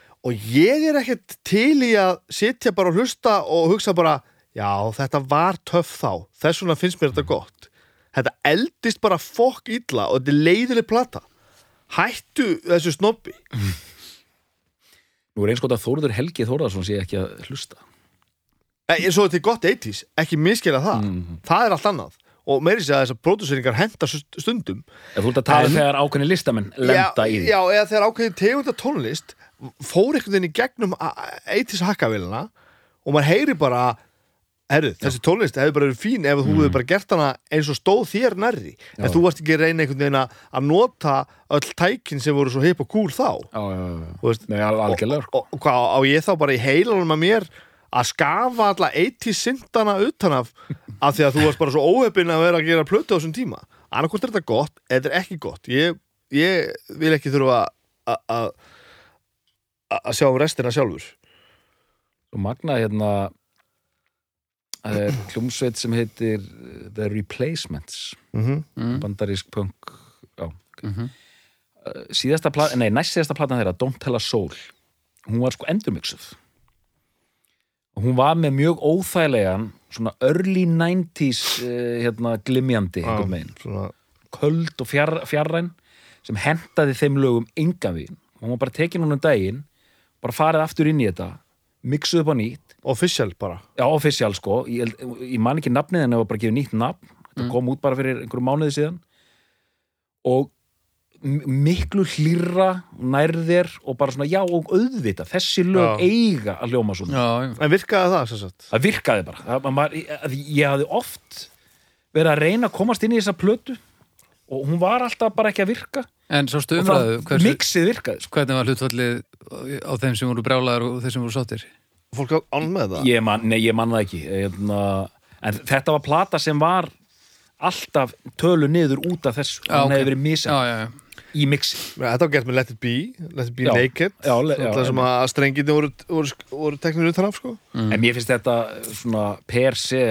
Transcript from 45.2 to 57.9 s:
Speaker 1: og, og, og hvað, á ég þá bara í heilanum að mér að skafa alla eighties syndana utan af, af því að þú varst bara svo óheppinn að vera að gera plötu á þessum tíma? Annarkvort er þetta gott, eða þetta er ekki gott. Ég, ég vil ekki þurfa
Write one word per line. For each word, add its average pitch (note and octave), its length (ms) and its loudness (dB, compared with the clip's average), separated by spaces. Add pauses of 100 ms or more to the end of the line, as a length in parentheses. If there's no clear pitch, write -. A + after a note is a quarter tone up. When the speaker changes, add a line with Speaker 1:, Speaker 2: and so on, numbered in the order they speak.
Speaker 1:
og, - 80 -2
og, - 160 -2
og D3 80 -10
hvað, B2 240 2
á A2+ 240 2
ég D3+ 160 2
þá F#3+ 160 2
bara C#3 160 2
í A#2 80 -2
heilanum F3 480 2
að D#3 160 2
mér G#3 220 2 (440)
að B2 100 2
skafa G#3+ 640 0
alla F3+ 240 2
eighties G#3 480 -2
syndana A#3 540 0 (100)
utan G#3 300 0
af, B2 160 0 (520)
af C#3 140 4
því D#3 80 4
að C#3 140 4
þú D3+ 80 6
varst D3 120 2
bara C#3+ 140 2
svo C#3+ 160 2
óheppinn G3 420 4
að D#3+ 140 2
vera E3+ 160 4
að D#3 80 -2
gera E3 160 4
plötu G#3 320 0
á - 20 4
þessum D#3+ 160 -4
tíma? A3 280 -8 (280)
Annarkvort E3 360 -2
er A3+ 80 -4
þetta G3 120 -4
gott, B2+ 280 0 (180)
eða C3 80 4
þetta B2 80 -2
er D#3 140 0
ekki F3+ 180 -8
gott. - 320 -12
Ég, D#3 240 0 (360)
ég E3 420 0 (260)
vil D#3 160 2
ekki C#3 160 -2
þurfa C3 300 4 (460)